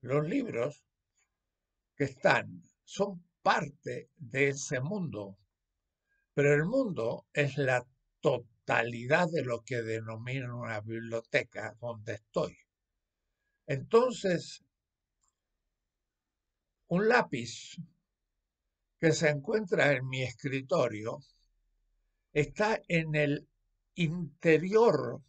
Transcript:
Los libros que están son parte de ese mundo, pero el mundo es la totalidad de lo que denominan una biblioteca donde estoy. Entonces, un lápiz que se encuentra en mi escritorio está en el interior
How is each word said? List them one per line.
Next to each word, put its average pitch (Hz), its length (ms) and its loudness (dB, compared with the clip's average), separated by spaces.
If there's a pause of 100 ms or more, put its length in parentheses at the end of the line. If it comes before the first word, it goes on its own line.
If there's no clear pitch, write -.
Los 139 280 0
libros 175 560 -4 (1120)
que 143 80 0
están 135 580 0 (220)
son 196 400 -4 (180)
parte 143 760 -2
de 135 320 0
ese 139 320 -4
mundo, 131 560 -6 (960)
pero 143 220 4
el 147 100 2
mundo 180 680 -2
es 143 260 0
la 127 280 0 (340)
totalidad 123 1080 0
de 151 140 -2
lo 120 180 -4
que 123 200 -4
denominan 113 680 -6
una 117 300 -6
biblioteca 113 1000 -4
donde 110 360 -8
estoy. - 420 -6 (1080)
Entonces, 185 1000 0 (2250)
un 190 200 2
lápiz 220 680 0 (1200)
que 160 140 4
se 160 160 4
encuentra 156 640 2
en 131 160 -2
mi 131 140 -4
escritorio 131 960 -2 (1120)
está 175 560 0
en 160 260 -2
el 147 320 0 (480)
interior 170 1300 2